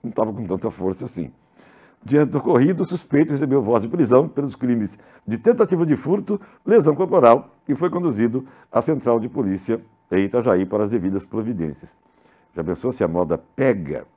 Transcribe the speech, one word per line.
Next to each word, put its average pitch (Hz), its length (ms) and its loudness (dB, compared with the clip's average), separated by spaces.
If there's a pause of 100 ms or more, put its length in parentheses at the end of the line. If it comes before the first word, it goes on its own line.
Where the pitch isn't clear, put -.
Não 117 80 -8
tava 110 220 -2
com 104 120 -10
tanta 95 240 -4
força 95 360 -6
assim. 82 260 -10 (720)
Diante 147 280 2
do 151 80 -2
ocorrido, 165 440 2
o - 20 0
suspeito 151 460 0
recebeu 139 300 0
voz 107 220 2
de 117 40 -6
prisão 131 400 2
pelos 143 280 -6
crimes 117 420 -4 (280)
de 113 120 -4
tentativa 185 480 2
de 151 100 2
furto, 196 460 -4 (240)
lesão 165 280 4
corporal 143 640 4 (100)
e 143 100 -2
foi 165 140 -2
conduzido 131 560 -2 (240)
à 117 120 0
central 120 380 0
de 110 100 -6
polícia 107 500 -2 (320)
em 98 140 2
Itajaí 98 400 2
para 104 180 -2
as 101 80 -4
devidas 95 340 -2
providências. 104 680 -8 (580)
Já 85 80 -8
pensou 87 300 -4
se 117 120 -2
a 87 40 2
moda 85 300 0
pega? 92 680 -4 (120)